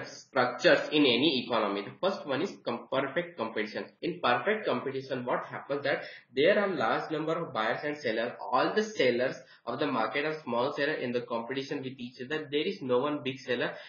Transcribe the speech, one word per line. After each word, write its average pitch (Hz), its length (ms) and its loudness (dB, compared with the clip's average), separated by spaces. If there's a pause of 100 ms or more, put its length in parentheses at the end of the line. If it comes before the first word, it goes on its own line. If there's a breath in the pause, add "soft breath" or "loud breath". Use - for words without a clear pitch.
structures - 840 4
in 147 120 6
any 123 420 4
economy. 104 380 2
The 127 120 -12 (100)
first 202 220 -2
one 135 140 0
is 196 120 -4 (120)
com-, 117 260 -6
perfect 139 460 -2
competition. 110 480 -4 (160)
In 165 200 -6
perfect 202 440 2
competition, 131 580 -2
what 139 220 -2
happens 135 400 -6
that 151 180 0 (320 loud breath)
there 180 240 6
are 202 80 2
large 143 440 0
number 156 200 -2
of 165 220 -4
buyers 113 320 0
and 147 100 -2
sellers. 117 460 -2
All 139 340 2
the 214 80 4
sellers 131 540 2 (280 loud breath)
of 123 140 -4
the 147 80 2
market 131 380 0
are 156 180 -2
small 123 300 0
seller 147 220 0
in 123 180 -2
the 120 80 0
competition 131 560 -4
with 131 200 -8
each 123 240 -12
other. 147 300 -4
There 151 160 0
is - 140 -4
no 123 180 2
one 143 240 -2
big 131 160 -4
seller 131 320 -2 (180 loud breath)